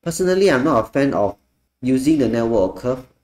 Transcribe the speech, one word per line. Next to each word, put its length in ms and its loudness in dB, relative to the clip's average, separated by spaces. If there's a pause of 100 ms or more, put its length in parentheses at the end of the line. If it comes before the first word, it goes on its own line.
Personally, 500 0
I'm 120 2
not 220 2
a 40 -20
fan 240 0
of 240 -2 (440)
using 380 0
the 100 2
network 480 0
curve 280 -6 (180)